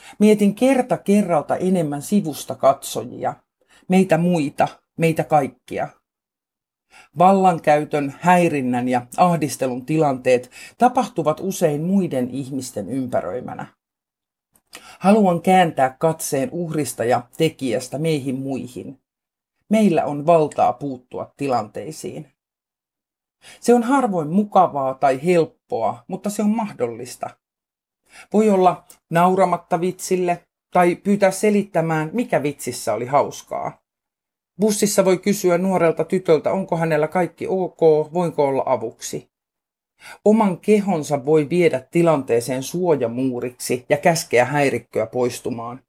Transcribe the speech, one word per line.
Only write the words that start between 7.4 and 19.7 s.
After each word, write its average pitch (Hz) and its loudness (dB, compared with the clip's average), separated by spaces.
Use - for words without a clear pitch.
häirinnän 147 2
ja 123 -2
ahdistelun 139 0
tilanteet 131 0
tapahtuvat 233 0
usein 165 -2
muiden 170 -2
ihmisten 123 -8
ympäröimänä. 107 -6
Haluan 185 4
kääntää 165 2
katseen 156 -2
uhrista 156 -6
ja 120 2
tekijästä 135 -2
meihin 143 -4
muihin. 135 -10
Meillä 202 2